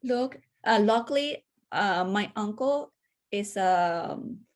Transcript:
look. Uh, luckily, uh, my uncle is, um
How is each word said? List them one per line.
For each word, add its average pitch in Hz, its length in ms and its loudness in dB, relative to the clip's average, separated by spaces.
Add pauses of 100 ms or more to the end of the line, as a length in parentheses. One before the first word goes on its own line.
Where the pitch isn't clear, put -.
look. 254 360 -2 (260)
Uh, 220 180 4
luckily, 240 600 0 (280)
uh, 185 320 0
my 190 320 -2
uncle 262 560 -2 (380)
is, 202 260 -6
um 175 840 0 (160)